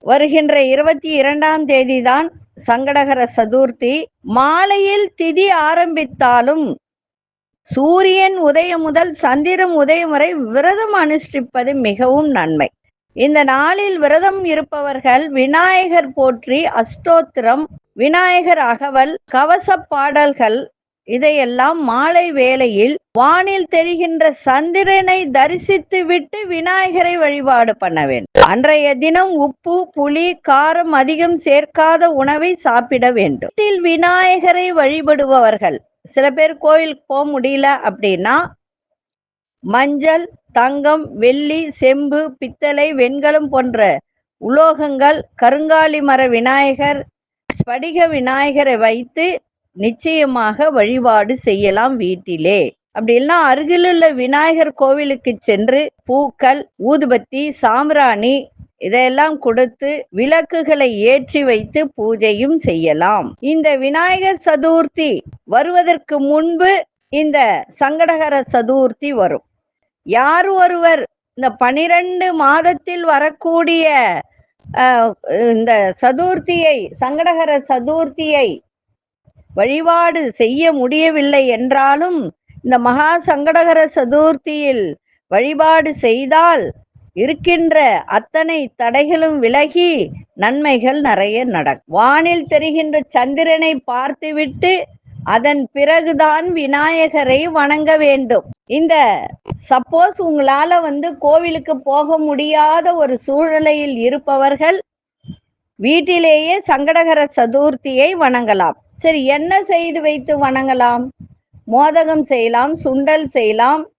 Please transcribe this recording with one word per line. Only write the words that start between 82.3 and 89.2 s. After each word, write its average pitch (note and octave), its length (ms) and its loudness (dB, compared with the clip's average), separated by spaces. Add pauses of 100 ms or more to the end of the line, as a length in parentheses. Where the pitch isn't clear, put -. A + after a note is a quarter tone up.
இந்த B3+ 160 0
மகா B3+ 400 2
சங்கடகர D#4+ 680 2
சதுர்த்தியில் D4 1000 0 (460)
வழிபாடு D4+ 640 2
செய்தால் C#4 720 2 (480)
இருக்கின்ற D#4+ 640 0 (300)
அத்தனை D#4+ 520 -4 (180)
தடைகளும் D4+ 640 0